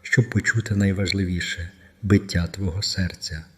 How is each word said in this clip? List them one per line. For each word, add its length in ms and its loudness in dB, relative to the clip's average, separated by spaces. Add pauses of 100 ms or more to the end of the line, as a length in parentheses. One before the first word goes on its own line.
щоб 280 2
почути 460 0
найважливіше — 920 0 (320)
биття 460 4
Твого 340 -4
серця. 640 -6 (120)